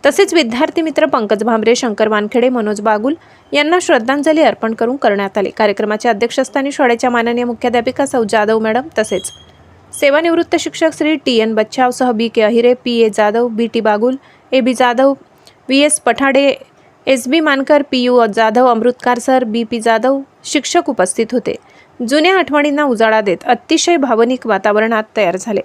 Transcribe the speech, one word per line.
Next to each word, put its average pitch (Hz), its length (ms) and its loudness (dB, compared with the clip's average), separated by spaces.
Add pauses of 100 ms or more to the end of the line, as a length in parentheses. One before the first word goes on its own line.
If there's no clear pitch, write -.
तसेच 370 280 2
विद्यार्थी 302 480 0
मित्र 311 240 0
पंकज 220 380 -2
भांबरे, 226 320 2
शंकर 220 320 -2
वानखेडे, 214 420 0
मनोज 214 320 -4
बागुल 220 320 0 (380)
यांना 294 300 2
श्रद्धांजली 294 600 0
अर्पण 226 320 0
करून 233 220 -2
करण्यात 202 420 -2
आली. 196 120 -2
कार्यक्रमाच्या 214 640 -2
अध्यक्षस्थानी 254 600 -2
शाळेच्या 247 380 0
माननीय 240 340 -2
मुख्याध्यापिका 240 640 -2
सौ 254 240 -2
जाधव 220 300 0
मॅडम, 220 280 -2 (120)
तसेच 202 320 -4 (680)
सेवानिवृत्त 330 600 2
शिक्षक 320 340 -2
श्री 311 220 0
टी 262 220 -2
एन 220 180 0
बच्छावसह 247 560 0
बी 226 160 -2
के 220 140 0
अहिरे, 233 320 4
पी 240 260 -4
ए 226 100 4
जाधव, 214 380 0
बी 226 260 -2
टी 226 60 0
बागुल, 220 360 0 (360)
ए 262 80 2
बी 254 140 0
जाधव, 254 380 2 (560)
व्ही 269 120 2
एस 294 200 2
पठाडे, 269 540 2 (540)
एस 254 200 0
बी 302 120 2
मानकर, 294 420 2 (100)
पी 254 120 0
यू 247 220 4 (100)
जाधव, 226 320 2
अमृतकार 240 520 0
सर, 262 240 0
बी 226 200 -4
पी 226 160 -6
जाधव 226 400 0 (240)
शिक्षक 320 460 -2
उपस्थित 220 420 -2
होते. - 240 -4 (540)
जुन्या 311 280 2
आठवणींना 294 460 0
उजाळा 220 380 2
देत 196 240 -2
अतिशय 320 520 0
भावनिक 247 500 0
वातावरणात 220 560 0 (140)
तयार 185 220 0
झाले. 202 260 -4